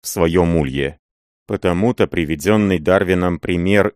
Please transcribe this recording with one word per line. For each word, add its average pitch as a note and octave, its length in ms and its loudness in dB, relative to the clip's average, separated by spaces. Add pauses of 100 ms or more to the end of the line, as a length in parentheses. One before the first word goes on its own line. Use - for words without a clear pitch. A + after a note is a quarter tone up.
в - 60 -12
своем E2+ 480 2
улье. C#2 420 -4 (480)
Потому-то G2 600 0
приведенный E2+ 720 0
Дарвином F2+ 600 0
пример F#2 580 0